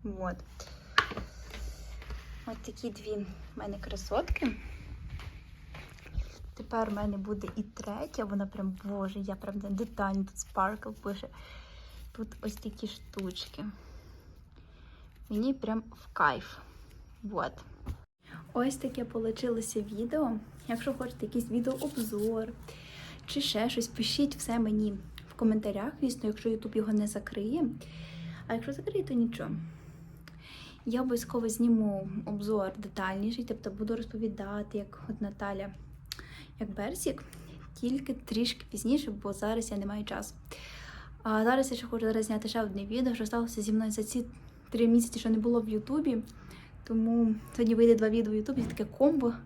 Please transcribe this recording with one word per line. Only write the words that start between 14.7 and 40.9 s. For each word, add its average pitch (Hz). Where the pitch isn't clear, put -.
Мені 233
прям 220
в -
кайф. -
Вот. 202
Ось 262
таке 254
получилося 226
відео. 233
Якщо 233
хочете 247
якийсь 233
відеообзор 226
чи -
ще 233
щось, 233
пишіть -
все 233
мені 214
в -
коментарях, 214
звісно, 240
якщо 214
YouTube 220
його 214
не 208
закриє. 214
А 226
якщо 240
закриє, 403
то 254
нічого. 233
Я 240
обов'язково 240
зніму 214
обзор 202
детальніший, 202
тобто 214
буду 214
розповідати, 208
як -
от -
Наталя, 196
як 208
Берсік, 262
тільки 262
трішки -
пізніше, 240
бо 202
зараз 226
я 208
не 196
маю 208
часу. 196